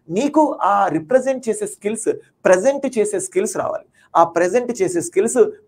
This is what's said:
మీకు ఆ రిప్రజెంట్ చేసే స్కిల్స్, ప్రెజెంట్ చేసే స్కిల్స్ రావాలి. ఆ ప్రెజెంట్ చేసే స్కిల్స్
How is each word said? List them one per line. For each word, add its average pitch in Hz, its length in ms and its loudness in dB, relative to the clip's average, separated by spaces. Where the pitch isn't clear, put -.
మీకు 285 520 2
ఆ 196 240 2
రిప్రజెంట్ 247 600 -2
చేసే 208 180 -4
స్కిల్స్, 208 420 -6
ప్రెజెంట్ 185 540 2
చేసే 202 220 0
స్కిల్స్ 190 360 -4
రావాలి. - 280 -6
ఆ 165 80 6
ప్రెజెంట్ 190 580 0
చేసే 170 180 0
స్కిల్స్ 226 380 -2